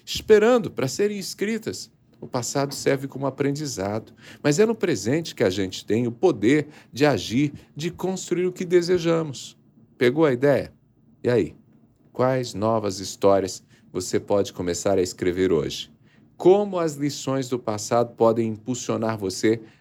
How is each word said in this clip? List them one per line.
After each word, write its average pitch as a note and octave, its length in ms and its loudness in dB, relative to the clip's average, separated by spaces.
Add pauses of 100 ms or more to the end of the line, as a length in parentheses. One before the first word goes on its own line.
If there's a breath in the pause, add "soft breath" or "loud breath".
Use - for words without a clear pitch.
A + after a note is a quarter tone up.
esperando A3 640 4
para B2+ 180 -4
serem G#3 300 -2
escritas. A2 720 -8 (300)
O B2 80 -14
passado C#3 460 -4
serve C3+ 340 -2
como C3+ 200 -8
aprendizado, C3+ 840 -4 (280 loud breath)
mas D3 180 2
é A3 60 6
no A3+ 100 0
presente D#3 600 -2
que B2+ 80 0
a G2+ 60 4
gente F#2+ 360 -4
tem A#2 220 0
o A#2 40 -2
poder C#3+ 560 2 (240 loud breath)
de C3+ 140 2
agir, C#3+ 480 0 (220 loud breath)
de E3 160 -4
construir F3+ 540 -4
o F3+ 60 -2
que F3+ 140 -10
desejamos. E3 920 0 (400)
Pegou C#3 280 4
a C#3 80 2
ideia? A#2+ 400 2 (500)
E A#2 60 2
aí? G2+ 260 2 (560)
Quais B2+ 420 0
novas G#2 460 0
histórias F#2+ 640 2 (300 soft breath)
você F#2 260 -4
pode G2 320 0
começar F#2 460 -2
a F#2 40 2
escrever F2+ 500 0
hoje? C#2+ 400 -2 (440 soft breath)
Como F#3+ 440 4
as D#3+ 160 -2
lições C3+ 520 -4
do B2+ 100 -2
passado A#2 580 -2
podem A2+ 340 2
impulsionar A2+ 680 -4
você G#2+ 440 0 (200 loud breath)